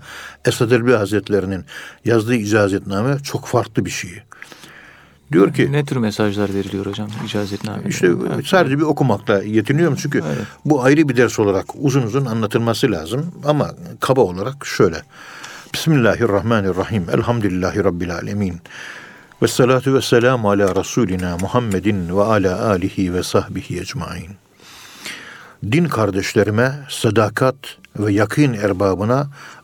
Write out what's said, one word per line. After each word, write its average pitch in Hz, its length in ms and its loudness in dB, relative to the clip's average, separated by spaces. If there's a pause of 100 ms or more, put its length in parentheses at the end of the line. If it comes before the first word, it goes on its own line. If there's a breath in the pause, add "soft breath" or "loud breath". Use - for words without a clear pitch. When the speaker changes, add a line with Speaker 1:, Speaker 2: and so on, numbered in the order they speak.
(440 loud breath)
Speaker 1:
Esad 143 260 2
Erbil 123 220 4
Hazretleri'nin 98 720 0 (400 loud breath)
yazdığı 113 300 2
icazetname 104 840 0
çok - 280 -8
farklı 113 380 0
bir 90 60 -6
şey. - 320 -10 (1080 loud breath)
Diyor 180 220 4
ki 135 180 2
Speaker 2:
Ne 147 120 0
tür 139 120 -4
mesajlar 104 580 -2
veriliyor 98 320 -4
hocam 104 220 -8 (180)
icazetnamede? 101 600 -6
Speaker 1:
İşte - 180 0 (280)
Speaker 2:
Evet. - 120 -4
Speaker 1:
sadece 147 320 4
bir 156 40 2
okumakla 113 600 2
yetiniyorum 110 600 2
çünkü 143 240 -2
Speaker 2:
Evet. 73 200 -6 (180 loud breath)
Speaker 1:
bu 143 200 2
ayrı 147 240 6
bir 120 80 0
ders 120 220 2
olarak 98 360 2
uzun 135 280 0
uzun 120 240 -2
anlatılması 113 640 0
lazım 113 420 -4 (120)
ama 147 300 0 (260)
kaba 131 200 2
olarak 104 460 0
şöyle. 85 360 2 (720 loud breath)
Bismillahirrahmanirrahim. 101 1400 2
Elhamdülillahi 92 720 0
Rabbil 87 300 -2
alemin. 98 460 -4 (840 loud breath)
Vessalatu 131 520 2
vesselamu 120 560 4
ala 101 260 2
Rasulina 90 600 -2
Muhammedin 95 800 -2
ve 101 60 4
ala 104 460 2
alihi 92 460 0
ve 90 80 -2
sahbihi - 580 -2
ecmain. 85 500 -10 (1400 loud breath)
Din 170 120 4
kardeşlerime, 107 880 2 (160)
sadakat 131 640 0 (440)
ve 104 140 0
yakîn 110 400 2
erbabına 101 800 0 (340 loud breath)